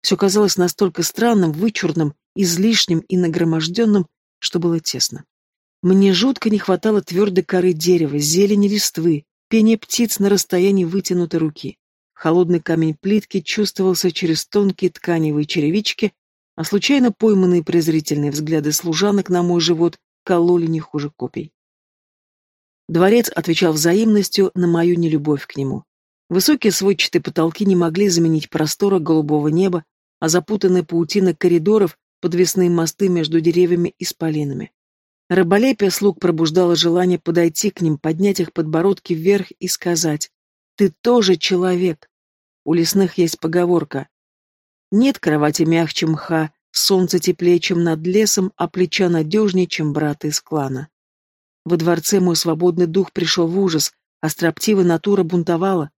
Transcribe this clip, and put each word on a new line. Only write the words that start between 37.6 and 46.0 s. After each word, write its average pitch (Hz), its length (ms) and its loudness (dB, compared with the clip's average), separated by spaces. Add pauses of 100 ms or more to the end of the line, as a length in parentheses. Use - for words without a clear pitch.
к - 100 -10
ним, 156 160 0
поднять 175 420 -2
их 170 140 -4
подбородки 165 580 -2
вверх 185 480 0
и 185 80 -10
сказать: 160 640 -4 (460)
"Ты 196 240 2
тоже 226 340 4
человек". 180 760 -2 (540)
У 151 100 -2
лесных 175 440 0
есть 165 220 0
поговорка: 165 680 -2 (840)
"Нет 240 280 2
кровати 151 440 0
мягче 165 440 0